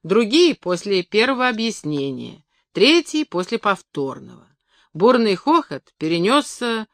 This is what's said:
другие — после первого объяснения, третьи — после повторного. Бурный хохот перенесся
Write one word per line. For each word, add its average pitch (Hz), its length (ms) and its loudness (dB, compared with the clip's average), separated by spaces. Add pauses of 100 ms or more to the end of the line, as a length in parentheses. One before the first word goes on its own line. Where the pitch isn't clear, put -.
другие — 233 540 2
после 180 480 -4
первого 254 460 0
объяснения, 143 960 -6 (260)
третьи — 302 520 2
после 185 340 -6
повторного. 135 880 -6 (460)
Бурный 220 420 4
хохот 285 640 -2
перенесся 220 960 -2